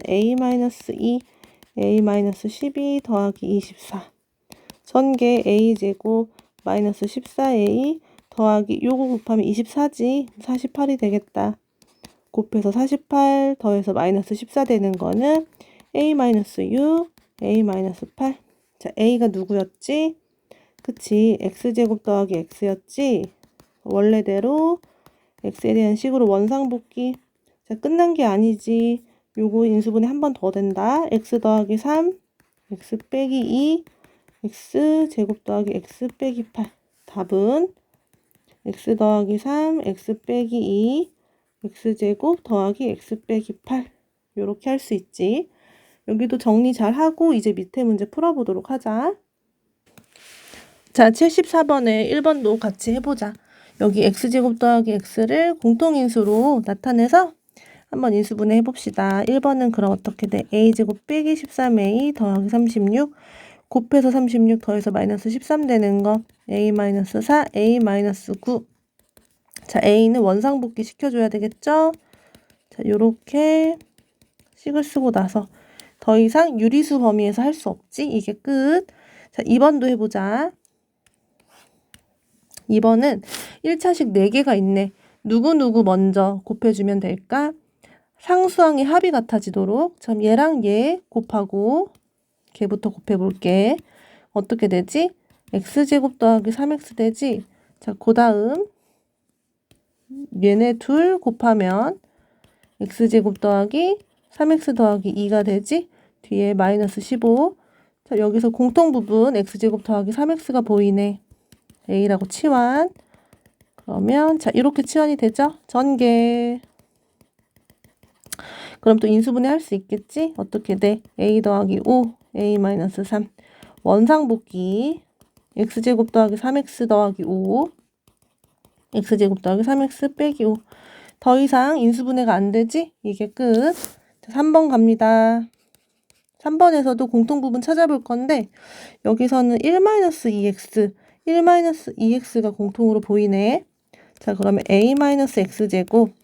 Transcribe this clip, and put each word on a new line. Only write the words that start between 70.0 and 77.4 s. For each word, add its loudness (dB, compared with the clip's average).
원상복귀 0
시켜줘야 -2
되겠죠? 0
자, -12
요렇게 0
식을 -4
쓰고 -2
나서 -2
더 2
이상 2
유리수 2
범위에서 0